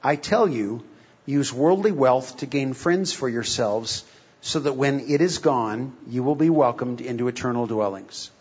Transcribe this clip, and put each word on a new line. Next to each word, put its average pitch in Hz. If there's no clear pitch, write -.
"I 143
tell 208
you, 113
use 139
worldly 185
wealth 131
to 143
gain 135
friends 175
for 131
yourselves, 113
so -
that 139
when 139
it 143
is 175
gone, 123
you 123
will 147
be 156
welcomed 123
into 123
eternal 120
dwellings." 101